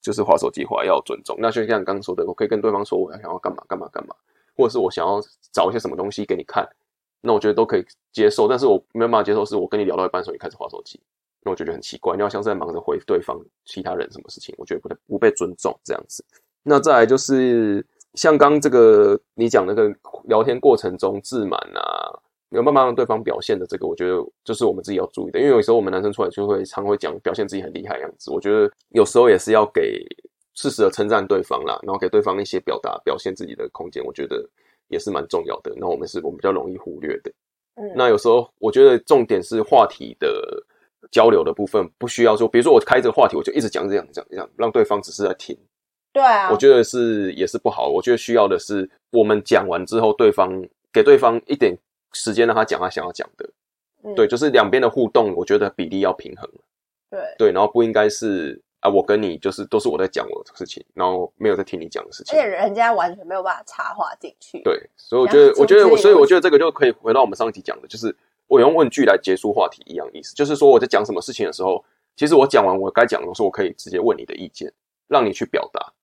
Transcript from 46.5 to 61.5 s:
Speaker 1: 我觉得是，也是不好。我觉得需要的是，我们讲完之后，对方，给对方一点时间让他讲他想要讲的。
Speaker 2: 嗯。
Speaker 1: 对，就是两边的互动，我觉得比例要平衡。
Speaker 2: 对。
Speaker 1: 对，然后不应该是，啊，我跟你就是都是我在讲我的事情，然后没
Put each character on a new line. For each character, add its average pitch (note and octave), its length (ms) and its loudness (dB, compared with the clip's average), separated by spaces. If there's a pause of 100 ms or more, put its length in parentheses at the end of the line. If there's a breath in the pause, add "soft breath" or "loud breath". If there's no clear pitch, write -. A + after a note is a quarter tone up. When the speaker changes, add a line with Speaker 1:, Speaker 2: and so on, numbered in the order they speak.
Speaker 1:
我 G#2 60 2
觉 C3+ 120 4
得 B2+ 140 8
是， A2 500 -4
也 D#2 140 -4
是 A#2 120 -6
不 A#2 100 -2
好。 C2+ 200 -4
我 D#2+ 120 0
觉 A#2+ 120 0
得 A#2+ 40 2
需 A#2 180 -6
要 G#2+ 120 4
的 F#2+ 120 0
是， F#2+ 300 -6 (220 soft breath)
我 A#2 140 4
们 G#2 200 0
讲 F#2+ 240 0
完 F2+ 160 -4
之 A2+ 160 -4
后， A2 120 2
对 G#2+ 200 4
方， F#2+ 320 -2 (280)
给 A2 100 4
对 C3+ 160 8
方 A#2 280 2
一 C#3+ 80 -4
点 G#2 220 0 (380)
时 - 180 -8
间 A2+ 140 2
让 A2+ 100 0
他 A2 80 2
讲 - 160 -6
他 F#2 80 -4
想 D#2+ 160 -8
要 F2 80 -10
讲 - 240 -14
的。 - 100 -14 (580)
Speaker 2:
嗯。 G#3 100 -12
Speaker 1:
对， F#3 120 4
就 A#2+ 100 -2
是 D3 120 0
两 A2+ 220 2
边 B2+ 100 2
的 A#2+ 80 2
互 A#2+ 220 -2
动， G#2+ 260 2
我 F2 80 -4
觉 G2+ 140 2
得 G2+ 120 0
比 - 200 -8
例 G2 100 -4
要 F#2+ 140 0
平 - 220 -18
衡。 - 120 -18 (640)
Speaker 2:
对。 G3 100 -10 (160)
Speaker 1:
对， G#2 160 2
然 F#2 100 0
后 G#2+ 80 0
不 A#2+ 120 0
应 A2+ 100 0
该 G#2+ 160 2
是， F#2+ 500 -6 (220)
啊， - 80 0
我 G2 140 2
跟 G#2 180 0
你 F2+ 160 -6
就 C3+ 140 -4
是 G2+ 160 -10
都 - 120 -2
是 - 120 -2
我 D2+ 80 -4
在 F#2 100 -2
讲 A1+ 220 -6
我 - 120 -12
的 - 120 -20
事 - 100 -12
情， - 180 -18 (120)
然 F#2 120 -2
后 F#2 300 -4
没 G#2 140 -2